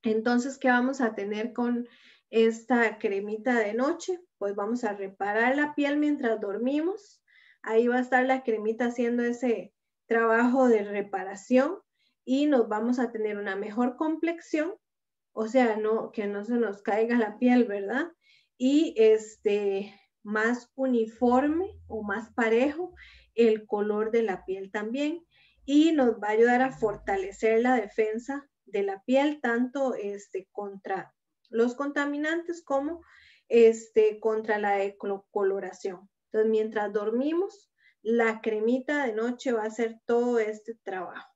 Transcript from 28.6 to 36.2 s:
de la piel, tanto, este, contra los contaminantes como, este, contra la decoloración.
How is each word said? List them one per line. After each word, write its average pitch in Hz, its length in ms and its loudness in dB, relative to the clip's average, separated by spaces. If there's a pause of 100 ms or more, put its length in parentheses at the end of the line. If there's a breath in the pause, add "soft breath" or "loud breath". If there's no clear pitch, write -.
de 202 180 -4
la 196 220 -6
piel, 285 360 2
tanto, 247 540 -2
este, 202 580 -10
contra 196 640 -10 (340)
los 240 260 0
contaminantes 294 880 -4
como, 294 400 -4 (460 soft breath)
este, 226 720 4
contra 220 380 -2
la 202 180 0
decoloración. 196 1300 -4 (180)